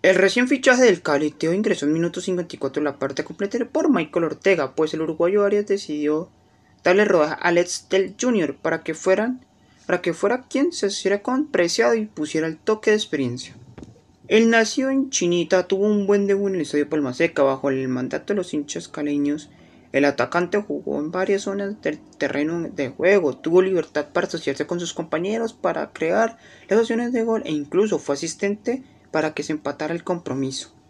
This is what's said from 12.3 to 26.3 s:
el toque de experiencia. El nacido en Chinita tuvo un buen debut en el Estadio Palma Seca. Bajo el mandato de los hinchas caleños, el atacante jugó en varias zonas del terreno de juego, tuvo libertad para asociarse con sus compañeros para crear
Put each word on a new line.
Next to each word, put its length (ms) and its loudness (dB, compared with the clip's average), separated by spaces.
el 100 -8
toque 320 0
de 60 6
experiencia. 600 -4
El 240 6
nacido 400 2
en 200 0
Chinita 580 2
tuvo 180 2
un 220 2
buen 180 4
debut 220 0
en 80 -2
el 60 -2
Estadio 260 0
Palma 260 -2
Seca. 300 2
Bajo 260 0
el 160 -2
mandato 460 -4
de 60 0
los 140 -6
hinchas 360 -8
caleños, 600 -4
el 120 2
atacante 560 0
jugó 380 -6
en 120 -6
varias 320 0
zonas 380 -6
del 180 -4
terreno 500 -2
de 220 -6
juego, 480 2
tuvo 240 4
libertad 500 -2
para 140 0
asociarse 400 -4
con 120 -4
sus 140 -8
compañeros 640 -4
para 380 -4
crear 440 0